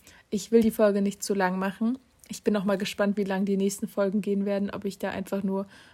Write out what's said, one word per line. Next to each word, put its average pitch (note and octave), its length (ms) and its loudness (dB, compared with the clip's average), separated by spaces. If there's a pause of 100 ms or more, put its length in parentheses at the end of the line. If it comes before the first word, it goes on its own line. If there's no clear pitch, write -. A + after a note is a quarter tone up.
(300)
ich - 220 -4
will A#3 100 8
die A3 100 4
Folge G3+ 300 4
nicht G3 220 -2
zu G#3+ 100 -2
lang F#3 260 0
machen. G#3 380 -2 (300)
Ich - 160 -14
bin G#3+ 140 2
auch F#3 80 -2
mal G3+ 120 2
gespannt, G3+ 400 -2
wie G#3 60 0
lang F#3+ 220 -2
die G3 100 0
nächsten G3 320 -2
Folgen G3+ 340 0
gehen G3 240 0
werden, G3+ 260 -2
ob - 120 -10
ich G3 140 -6
da G3 140 -6
einfach G3 320 -6
nur G3 240 -2 (260)